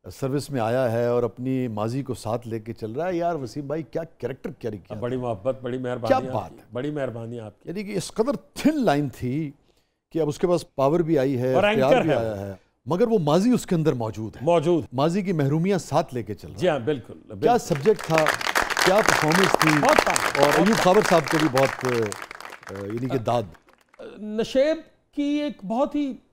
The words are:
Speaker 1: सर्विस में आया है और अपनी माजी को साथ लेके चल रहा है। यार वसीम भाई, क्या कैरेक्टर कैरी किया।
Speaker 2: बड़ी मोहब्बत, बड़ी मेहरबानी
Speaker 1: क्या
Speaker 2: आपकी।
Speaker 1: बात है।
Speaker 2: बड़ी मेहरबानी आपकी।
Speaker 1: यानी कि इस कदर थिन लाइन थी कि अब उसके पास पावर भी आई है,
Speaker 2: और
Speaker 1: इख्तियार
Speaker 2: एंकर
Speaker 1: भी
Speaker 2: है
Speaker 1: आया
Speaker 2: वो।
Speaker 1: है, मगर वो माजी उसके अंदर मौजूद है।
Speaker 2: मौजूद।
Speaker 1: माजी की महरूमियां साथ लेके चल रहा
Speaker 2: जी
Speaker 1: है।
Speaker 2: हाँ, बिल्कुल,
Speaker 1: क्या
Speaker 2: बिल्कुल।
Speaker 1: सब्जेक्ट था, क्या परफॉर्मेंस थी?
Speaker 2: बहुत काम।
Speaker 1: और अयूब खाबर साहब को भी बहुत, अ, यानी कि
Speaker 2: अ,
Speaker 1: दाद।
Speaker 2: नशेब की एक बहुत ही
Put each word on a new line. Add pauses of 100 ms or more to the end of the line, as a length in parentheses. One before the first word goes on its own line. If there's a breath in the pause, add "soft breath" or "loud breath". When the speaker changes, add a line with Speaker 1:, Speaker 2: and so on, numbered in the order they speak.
Speaker 1:
सर्विस
में
आया
है
और
अपनी
माजी
को
साथ
लेके
चल
रहा
है।
यार
वसीम
भाई,
क्या
कैरेक्टर (100)
कैरी
किया।
Speaker 2:
बड़ी
मोहब्बत,
बड़ी
मेहरबानी
Speaker 1:
क्या
Speaker 2:
आपकी।
Speaker 1:
बात
है।
Speaker 2:
बड़ी
मेहरबानी
आपकी।
Speaker 1:
यानी
कि
इस
कदर
थिन
लाइन
थी (580)
कि
अब
उसके
पास (120)
पावर
भी
आई
है,
Speaker 2:
और
Speaker 1:
इख्तियार
Speaker 2:
एंकर
Speaker 1:
भी
Speaker 2:
है
Speaker 1:
आया
Speaker 2:
वो।
Speaker 1:
है, (280)
मगर
वो
माजी
उसके
अंदर
मौजूद
है।
Speaker 2:
मौजूद।
Speaker 1:
माजी
की
महरूमियां
साथ (100)
लेके
चल
रहा
Speaker 2:
जी
Speaker 1:
है।
Speaker 2:
हाँ,
बिल्कुल,
Speaker 1:
क्या
Speaker 2:
बिल्कुल।
Speaker 1:
सब्जेक्ट
था, (600)
क्या
परफॉर्मेंस
थी?
Speaker 2:
बहुत
काम।
Speaker 1:
और
अयूब
खाबर
साहब
को
भी
बहुत,
अ,
यानी
कि
Speaker 2:
अ,
Speaker 1:
दाद। (760)
Speaker 2:
नशेब (320)
की
एक
बहुत
ही (180)